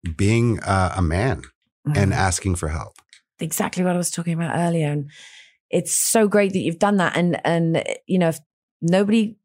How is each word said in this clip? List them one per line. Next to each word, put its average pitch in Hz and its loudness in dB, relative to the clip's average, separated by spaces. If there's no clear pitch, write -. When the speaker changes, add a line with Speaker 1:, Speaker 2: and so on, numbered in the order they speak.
Speaker 1:
being, 113 2
uh, 95 0
a 95 -2
man 87 -2
and 98 2
Speaker 2:
Mm. - -2
Speaker 1:
asking 92 0
for 82 -6
help. 78 -8
Speaker 2:
Exactly 180 -4
what 180 0
I - 0
was 175 -4
talking 170 -4
about 165 -2
earlier. 170 0
And 147 -4
it's - -2
so 220 2
great 202 2
that 190 0
you've 160 -4
done 202 4
that. 170 0
And, 175 2
and, 165 2
you 190 0
know, 170 4
if 156 -6
nobody 202 2